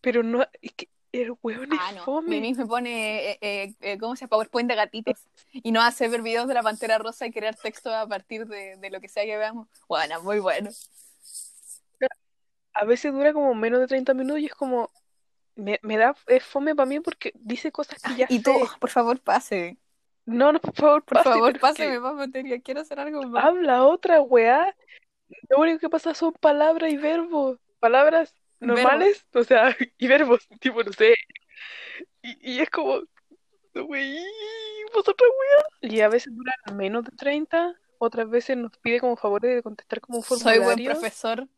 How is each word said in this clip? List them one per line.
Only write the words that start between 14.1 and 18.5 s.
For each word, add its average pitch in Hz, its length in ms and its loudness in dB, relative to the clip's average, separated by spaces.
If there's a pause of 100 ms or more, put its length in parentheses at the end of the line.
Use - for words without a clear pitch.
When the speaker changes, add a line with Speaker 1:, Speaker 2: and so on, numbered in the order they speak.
Speaker 1:
minutos 262 260 -4
y 302 60 -4
es - 80 -10
como, 247 360 -4 (680)
me, 208 260 -6
me 214 140 -6
da, 240 180 2 (140)
es 254 160 4
fome 294 320 -4
pa' 277 100 2
mí 285 140 -4
porque - 340 -8
dice 240 380 -8
cosas - 280 -10
que 254 140 -8
ya 254 140 -2
Speaker 2:
Y 247 120 0
tú, 269 120 2